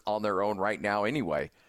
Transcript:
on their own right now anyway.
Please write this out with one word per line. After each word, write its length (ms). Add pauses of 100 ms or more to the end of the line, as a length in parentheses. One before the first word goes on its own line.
on 140
their 220
own 160
right 200
now 260
anyway. 460 (180)